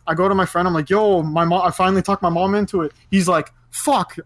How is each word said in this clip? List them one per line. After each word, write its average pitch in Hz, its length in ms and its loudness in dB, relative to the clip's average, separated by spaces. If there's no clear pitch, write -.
I 160 80 -2
go 185 140 0
to 196 60 0
my 190 120 2
friend. 175 200 -2
I'm 175 80 0
like, 156 140 -2
"Yo, 196 340 2
my 160 220 -2
mom, 175 220 0
I 170 60 0
finally 185 300 0
talked 196 200 -2
my 175 80 0
mom 185 240 0
into 202 280 -2
it." 147 100 -6
He's 185 180 2
like, 165 240 0
"Fuck, - 560 -2